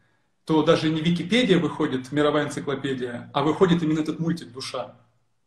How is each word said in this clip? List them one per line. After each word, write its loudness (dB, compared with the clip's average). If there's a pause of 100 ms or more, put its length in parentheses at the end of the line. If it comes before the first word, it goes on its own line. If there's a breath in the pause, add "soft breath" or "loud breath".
(460)
то 2
даже 2
не 0
Википедия 2
выходит, -4
мировая 2
энциклопедия, -6
а 0
выходит 4
именно 0
этот -4
мультик -4
«Душа». -10 (520)